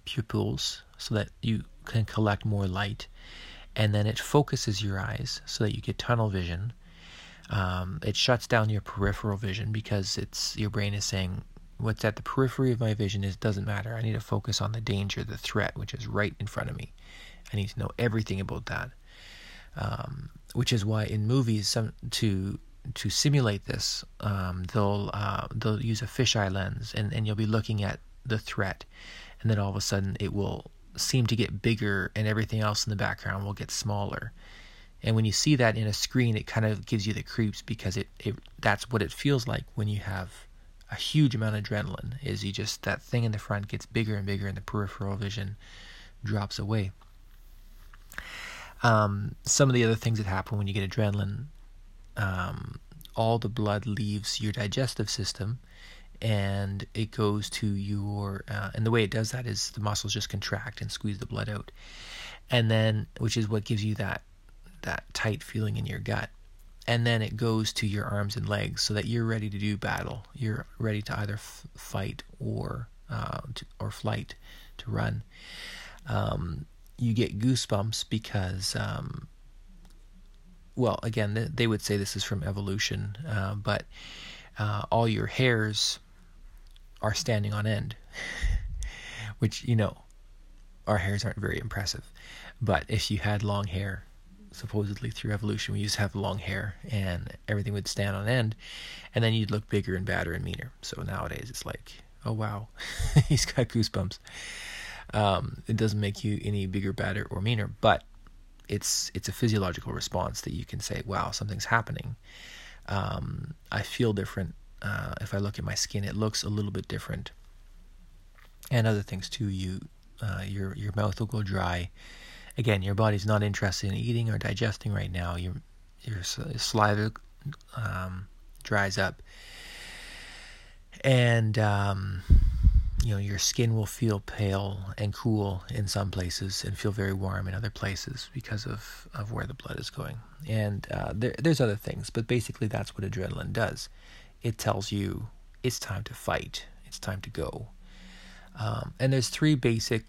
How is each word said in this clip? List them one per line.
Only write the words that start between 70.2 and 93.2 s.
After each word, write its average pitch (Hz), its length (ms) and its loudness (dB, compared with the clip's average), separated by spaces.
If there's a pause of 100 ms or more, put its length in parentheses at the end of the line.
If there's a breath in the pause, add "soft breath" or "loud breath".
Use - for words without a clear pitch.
You're 110 320 -2 (120)
ready 107 260 0
to 110 140 -4
either 107 180 -2
f-, - 300 -12 (120)
fight - 460 -4 (140)
or, 110 520 -4 (200)
uh, 110 300 -4 (160)
to, - 100 -10 (140)
or 107 120 -4
flight, - 440 -4 (440 loud breath)
to 110 120 -6
run. 107 320 0 (840 loud breath)
Um, 104 600 0 (320)
you 117 160 2
get 104 260 2
goosebumps 110 680 2
because, 95 680 -2
um, - 520 -4 (1500)
well, 117 280 4
again, 107 320 2
th-, 113 180 0
they 117 140 4
would 107 140 4
say 104 160 2
this 98 180 -2
is 98 80 0
from 95 200 -2
evolution, 101 720 -2 (100)
uh, 101 280 0
but, 104 280 0 (720 loud breath)
uh, 104 340 0
all 117 160 6
your 107 200 2
hairs 110 720 2 (1000)
are 107 120 2
standing 104 400 0
on 104 120 -2
end, - 300 0 (720 loud breath)
<laughs> - 760 -8
which, - 240 0
you 120 120 4
know, 104 220 2 (880)
our 107 100 6
hairs 101 280 0
aren't 104 140 -4
very - 200 -2
impressive. - 520 -6 (500 loud breath)
But 101 260 4
if - 220 0
you 104 80 2
had 104 260 2